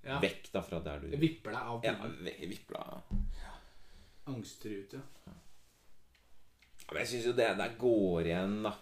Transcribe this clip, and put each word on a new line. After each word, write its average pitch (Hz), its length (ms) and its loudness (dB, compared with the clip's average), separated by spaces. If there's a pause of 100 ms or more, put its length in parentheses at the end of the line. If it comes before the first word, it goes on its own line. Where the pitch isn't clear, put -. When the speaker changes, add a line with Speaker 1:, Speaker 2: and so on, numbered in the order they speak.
Speaker 1:
Ja. 135 160 -2
Speaker 2:
vekk - 320 0
da 95 80 2
fra 85 180 -4
der 73 200 -4
du 80 100 -8
Speaker 1:
Det 143 100 0
vipper 156 320 2
deg 123 100 -2
av 117 220 -4
Speaker 2:
Ja, 113 120 4
Speaker 1:
pinnen. - 280 -8
Speaker 2:
ve-, - 240 -6
vipper - 260 -10
deg. - 280 -6 (1300)
Speaker 1:
Angster 117 440 -8
ut, 98 220 -8
ja. 139 80 -10 (260)
Speaker 2:
Ja, - 60 -16 (1600)
men 78 80 0
jeg 117 60 0
synes 120 180 -2
jo 120 80 4
det, 113 240 6
det 113 200 -2
går 101 480 6
igjen 95 380 2
da 104 180 0